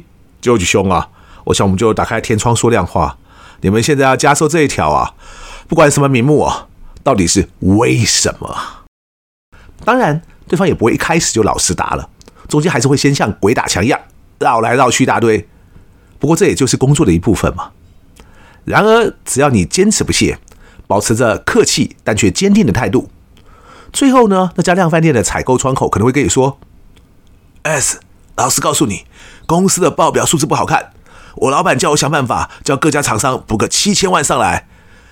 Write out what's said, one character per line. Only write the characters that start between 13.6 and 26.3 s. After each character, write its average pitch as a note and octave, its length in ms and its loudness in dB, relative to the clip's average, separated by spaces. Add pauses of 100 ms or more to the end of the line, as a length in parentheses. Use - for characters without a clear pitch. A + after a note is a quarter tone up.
墙 - 180 -2
一 A2+ 40 0
样， - 120 0 (380)
绕 B2 240 0
来 A#2 140 0
绕 B2+ 160 2
去 C3+ 120 2
一 A#2 40 0
大 A2+ 120 0
堆。 G#2+ 280 0 (720)
不 - 60 -4
过 D#3+ 100 2
这 F3+ 120 2
也 E3+ 80 2
就 C3+ 100 0
是 - 100 -2
工 C3+ 200 2
作 D3+ 100 2
的 F2+ 80 4
一 E2+ 60 2
部 G#2 120 0
分 - 240 -2
嘛。 - 140 -12 (960)
然 B2+ 180 2
而， C3+ 300 2 (100)
只 - 160 -4
要 C#3+ 120 2
你 G2+ 120 2
坚 B2+ 280 0
持 - 120 0
不 - 80 -4
懈， E2 280 0 (480)
保 G2+ 120 0
持 A2 160 -2
着 A2 220 0
客 - 260 0
气 - 400 -2
但 A2 140 -2
却 F#2+ 140 2
坚 G3 200 0
定 G3+ 140 4
的 G2 80 0
态 A#2 160 -2
度， A#2+ 220 -2 (840)
最 C4+ 180 2
后 B3 160 4
呢， F#3 280 2
那 F3 80 0
家 F3+ 100 2
量 F3 160 2
贩 E3 100 2
店 D#3+ 140 4
的 A2+ 80 2
采 - 220 -4
购 B2+ 160 0
窗 - 160 -4
口 B2+ 120 -2
可 - 120 0
能 G#2+ 80 2
会 C3 40 2
跟 C#3 140 0
你 - 20 0
说， C3 300 0 (1040)